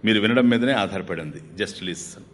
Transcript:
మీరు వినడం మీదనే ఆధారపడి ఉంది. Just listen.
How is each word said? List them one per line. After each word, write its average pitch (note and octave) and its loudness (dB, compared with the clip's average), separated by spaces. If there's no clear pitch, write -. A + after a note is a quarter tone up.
మీరు G#2+ 4
వినడం A#2+ 4
మీదనే A#2+ 4
ఆధారపడి F#2+ -2
ఉంది. D#2 -12
Just - -8
listen. - -10